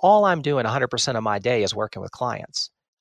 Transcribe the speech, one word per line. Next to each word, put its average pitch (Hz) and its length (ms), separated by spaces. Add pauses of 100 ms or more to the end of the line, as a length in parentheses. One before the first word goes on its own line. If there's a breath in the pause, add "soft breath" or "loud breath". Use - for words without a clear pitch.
all 208 240
I'm 180 160
doing 139 240
a 110 60
hundred 127 180
percent 123 300
of 110 40
my 104 160
day 117 240
is 98 120
working 107 260
with 95 120
clients. - 580 (300)